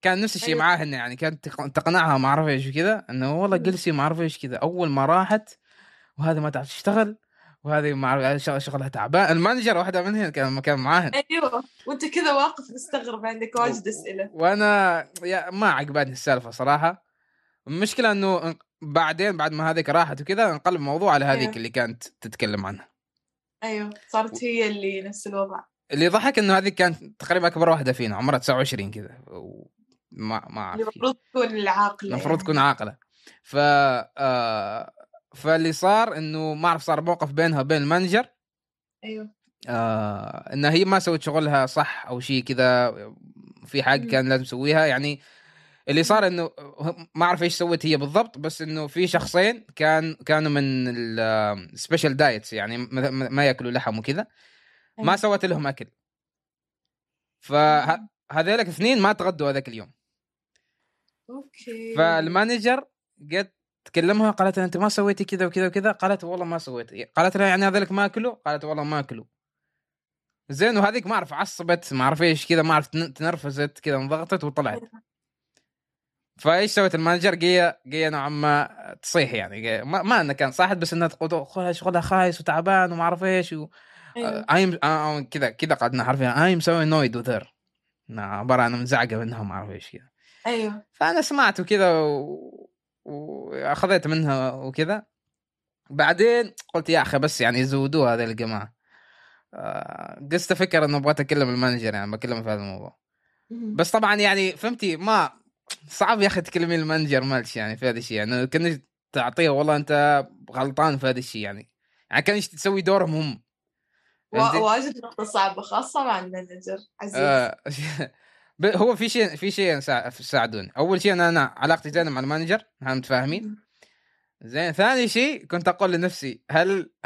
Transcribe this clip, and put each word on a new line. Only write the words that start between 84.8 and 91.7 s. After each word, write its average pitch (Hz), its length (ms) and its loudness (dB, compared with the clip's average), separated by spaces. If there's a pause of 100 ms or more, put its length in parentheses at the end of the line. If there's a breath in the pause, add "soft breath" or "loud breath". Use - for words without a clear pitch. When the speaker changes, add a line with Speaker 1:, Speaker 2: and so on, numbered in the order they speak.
Speaker 1:
آه، 151 340 0
آه، 147 40 -4
كذا، 131 280 -2
كذا 156 260 0
قعدنا 123 280 0
حرفيًا: 127 300 2
"I'm 170 280 4
so - 60 0
annoyed 156 540 2
with 117 100 -6
her." 104 160 -4 (600)
نا-، 113 100 -12
عبارة 104 420 0
عن 120 200 0
مزعجة 117 380 0
منها 117 200 -8
وما 101 140 -8
أعرف 98 160 -10
إيش 98 220 -16
كذا. - 200 -20 (360 soft breath)
Speaker 2:
أيوة. 214 440 -6
Speaker 1:
فأنا - 300 0
سمعت 254 380 2
وكذا 180 400 4